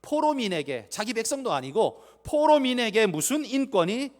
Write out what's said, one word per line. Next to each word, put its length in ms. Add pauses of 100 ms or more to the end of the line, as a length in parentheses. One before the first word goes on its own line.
포로민에게, 880
자기 240
백성도 380
아니고 500 (220)
포로민에게 800
무슨 380
인권이 760